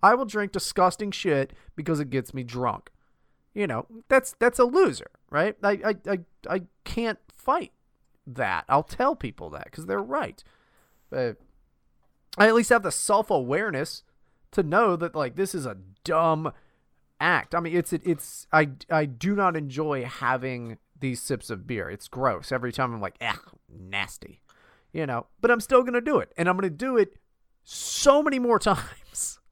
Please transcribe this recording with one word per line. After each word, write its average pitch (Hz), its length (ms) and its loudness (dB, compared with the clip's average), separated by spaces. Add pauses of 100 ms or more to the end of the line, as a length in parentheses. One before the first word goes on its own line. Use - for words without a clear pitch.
I 202 100 8
will 254 120 0
drink 208 260 -4
disgusting 185 580 0
shit 147 440 -2 (240)
because 156 240 -2
it 143 100 -6
gets 131 220 -4
me 131 100 -8
drunk. 123 480 -6 (640)
You 208 100 -2
know, 214 220 -4 (220)
that's, 262 280 4
that's 240 220 2
a 247 60 8
loser, 247 440 2 (220)
right? 175 320 0
I, 202 80 4 (120)
I, 214 120 0 (160)
I, 190 80 -2 (300)
I 185 120 -2 (220)
can't 226 340 -4 (160)
fight - 380 -2 (560)
that. 110 400 -4
I'll 143 160 2
tell 269 320 -2
people - 360 -12
that - 200 -14
'cause 156 160 -14
they're 190 160 -2
right. 269 400 -6 (680)
But 123 280 -4 (1000)
I 208 120 8
at 226 60 4
least 233 160 4
have 233 120 6
the 175 80 -2
self-awareness 170 1120 0 (480)
to 208 100 0
know 185 360 4
that, 165 180 -6
like, 135 220 -4
this 190 180 -2
is 151 100 -6
a 104 120 -8 (260)
dumb 160 480 2 (680)
act. 165 340 0
I 170 60 0
mean, 170 160 -2
it's, 170 160 0
it's, - 580 -6
I, 156 200 4 (200)
I 156 140 2
do 147 300 -2
not 190 200 2
enjoy 143 480 -4
having 123 760 -4 (220)
these 131 220 -4
sips - 280 -6
of 101 160 -8
beer. 107 240 -6
It's 98 200 -14
gross. 123 420 -4
Every 123 220 -4
time 127 200 -2
I'm 113 60 -10
like, 98 220 -8
"Ugh, 117 180 -4 (300)
nasty," 95 720 -10 (500)
you 160 140 -4
know, 123 220 -6 (120)
but 233 100 4
I'm 240 120 4
still 254 220 6
gonna 240 180 0
do 269 180 2
it. - 160 -6
And 170 140 2
I'm 180 80 2
gonna 196 120 0
do 240 280 -2
it 196 180 2 (480)
so - 580 2
many 294 160 0
more 240 220 4
<laughs> - 0 -
times. - 800 -4 (120)